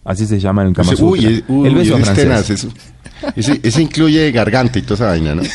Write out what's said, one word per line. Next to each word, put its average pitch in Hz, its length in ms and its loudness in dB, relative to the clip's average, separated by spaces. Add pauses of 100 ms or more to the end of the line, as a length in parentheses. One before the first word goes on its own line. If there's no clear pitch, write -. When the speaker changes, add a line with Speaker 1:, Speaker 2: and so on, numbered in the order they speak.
Speaker 1:
Así 95 220 -4
se 104 120 -2
llama 98 240 0
en 95 60 2
el 90 60 2
Kama 90 180 2
Speaker 2:
Ese, - 100 0
uy, 180 180 2
Speaker 1:
Sutra. 110 160 2
Speaker 2:
es-, - 120 -4
uy, 135 200 2
Speaker 1:
El 139 60 2
beso 165 200 2
Speaker 2:
ese - 80 0
es - 20 2
Speaker 1:
francés. 104 200 2
Speaker 2:
tenaz, 113 260 0
eso. - 180 -6 (680)
Ese, 135 300 -2
ese 127 180 2
incluye 151 480 0
garganta 113 480 0
y 90 40 -4
toda 104 120 -4
esa 110 120 -2
vaina, 80 280 0
¿no? 87 80 -4 (120)